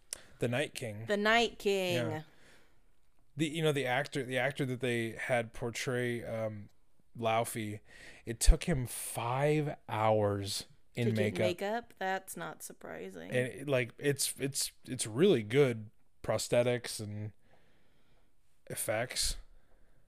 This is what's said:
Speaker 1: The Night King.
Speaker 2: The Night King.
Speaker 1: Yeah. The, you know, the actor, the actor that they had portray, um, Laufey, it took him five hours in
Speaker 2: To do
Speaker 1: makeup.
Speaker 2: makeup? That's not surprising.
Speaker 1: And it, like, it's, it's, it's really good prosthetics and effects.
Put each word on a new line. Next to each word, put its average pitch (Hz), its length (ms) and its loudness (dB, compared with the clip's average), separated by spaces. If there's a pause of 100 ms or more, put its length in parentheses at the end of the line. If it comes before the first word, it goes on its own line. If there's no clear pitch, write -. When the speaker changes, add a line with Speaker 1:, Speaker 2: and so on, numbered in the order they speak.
(400)
Speaker 1:
The 131 80 2
Night 123 260 -2
King. 110 320 -8
Speaker 2:
The 202 100 0
Night 220 440 4
King. 190 340 2 (160)
Speaker 1:
Yeah. 156 100 -4 (1160)
The, 160 100 2
you 160 140 -2
know, 156 100 4
the 139 120 0
actor, 131 400 0
the 127 140 -2
actor 139 260 0
that 127 160 -2
they 117 380 0
had 117 340 0
portray, 120 720 -2
um, 110 460 -6 (500)
Laufey, 113 600 0 (440)
it 117 160 -6
took - 240 8
him 131 220 0
five 143 880 0 (140)
hours 104 760 2 (300)
in 120 140 0
Speaker 2:
To 110 40 2
do 110 80 2
Speaker 1:
makeup. 107 200 2
Speaker 2:
makeup? 202 580 -2
That's 190 360 -4
not 165 280 -8
surprising. 170 640 -12
Speaker 1:
And - 80 -2 (120)
it, 135 200 -8
like, 123 300 0
it's, 143 400 0
it's, 135 340 -2 (140)
it's 127 200 -4
really 127 360 4
good 113 480 2 (320)
prosthetics 120 760 0
and 104 340 -6 (1400)
effects. - 640 -2 (720)